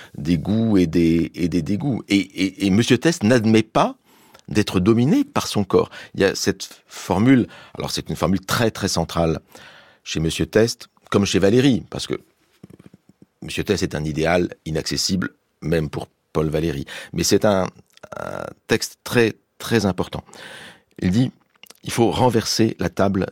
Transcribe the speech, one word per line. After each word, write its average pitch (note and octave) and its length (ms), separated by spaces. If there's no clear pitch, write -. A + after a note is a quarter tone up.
des E2 220
goûts G#2+ 380
et F2+ 100
des, E2 480
et E2+ 140
des E2+ 140
dégoûts. G#2 460
Et, G2 100
et, G2 480
et G2 40
Monsieur A#2 260
Test E3 280
n'admet A2 400
pas G#3 320
d'être - 320
dominé A#2+ 460
par - 240
son G#2 160
corps. - 260
Il - 60
y F#2+ 40
a F#2+ 120
cette - 500
formule, A2 640
alors - 140
c'est - 180
une D#2+ 60
formule F2+ 260
très, - 300
très - 160
centrale E2 540
chez - 160
Monsieur D#2+ 260
Test, - 420
comme G2+ 140
chez F#2 160
Valérie, A2+ 500
parce - 160
que - 140
Monsieur - 220
Test F#2 180
est - 140
un D2+ 80
idéal D#2+ 500
inaccessible, D#2 720
même D#2 300
pour - 160
Paul D#2 160
Valéry. D2+ 360
Mais F2 100
c'est G2+ 200
un, F#2+ 220
un G1+ 240
texte - 340
très, A#2 320
très A2 280
important. - 360
Il F#2 100
dit, A2+ 220
il - 80
faut A2+ 220
renverser A2+ 640
la F2+ 120
table G2 420